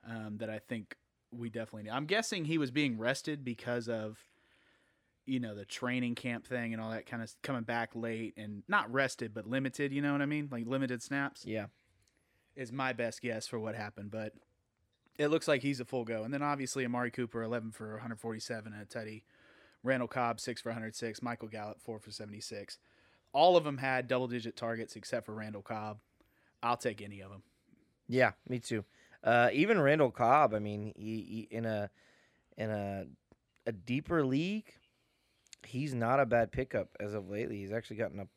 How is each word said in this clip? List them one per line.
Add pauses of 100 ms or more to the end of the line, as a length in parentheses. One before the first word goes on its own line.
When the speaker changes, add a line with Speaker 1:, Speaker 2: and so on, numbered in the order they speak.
Speaker 1:
um,
that
I
think (360)
we
definitely
need.
I'm
guessing
he
was
being
rested
because
of, (1080)
you
know,
the
training
camp
thing
and
all
that
kinda
s-,
coming
back
late
and
not
rested,
but
limited,
you
know
what
I
mean?
Like,
limited
snaps.
Speaker 2:
Yeah. (880)
Speaker 1:
Is
my
best
guess
for
what
happened,
but (840)
it
looks
like
he's
a
full
go.
And
then
obviously
Amari
Cooper,
eleven
for
a
hundred
forty-seven
and
a
tutty. (600)
Randall
Cobb,
six
for
a
hundred
six.
Michael
Gallup,
four
for
seventy-six. (540)
All
of
'em
had
double-digit
targets
except
for
Randall
Cobb. (640)
I'll
take
any
of
'em. (680)
Speaker 2:
Yeah, (180)
me
too. (400)
Uh,
even
Randall
Cobb,
I
mean,
he,
he,
in
a, (680)
in
a, (600)
a
deeper
league, (920)
he's
not
a
bad
pickup (100)
as
of
lately.
He's
actually
gotten
a